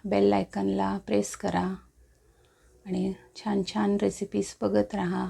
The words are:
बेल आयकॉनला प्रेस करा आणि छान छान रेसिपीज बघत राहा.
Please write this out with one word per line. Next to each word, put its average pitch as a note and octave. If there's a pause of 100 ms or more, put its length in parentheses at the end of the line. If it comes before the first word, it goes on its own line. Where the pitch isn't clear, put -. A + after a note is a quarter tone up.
बेल G3+
आयकॉनला G3
प्रेस G3+
करा F#3 (1080)
आणि F#3+ (220)
छान G3+ (120)
छान G3+
रेसिपीज G3+
बघत G#3
राहा. F#3+